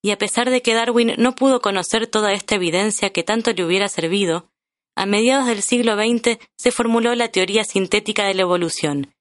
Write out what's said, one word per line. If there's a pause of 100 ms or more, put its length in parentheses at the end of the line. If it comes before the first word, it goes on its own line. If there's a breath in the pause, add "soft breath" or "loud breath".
Y
a
pesar
de
que
Darwin
no
pudo
conocer
toda
esta
evidencia
que
tanto
le
hubiera
servido, (460)
a
mediados
del
siglo
veinte (180 loud breath)
se
formuló
la
teoría
sintética
de
la
evolución